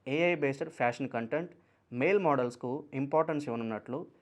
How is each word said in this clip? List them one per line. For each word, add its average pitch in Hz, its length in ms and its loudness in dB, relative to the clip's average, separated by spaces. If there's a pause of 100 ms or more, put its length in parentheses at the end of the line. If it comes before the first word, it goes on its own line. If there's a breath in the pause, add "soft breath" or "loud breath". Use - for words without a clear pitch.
ఏఐ 170 260 2
బేస్డ్ 147 360 -2
ఫ్యాషన్ 123 380 0
కంటెంట్, 147 440 -4 (400 soft breath)
మేల్ 160 260 4
మోడల్స్కు 135 680 0 (100)
ఇంపార్టెన్స్ 147 540 0
ఇవ్వనున్నట్లు 117 580 -6 (160 soft breath)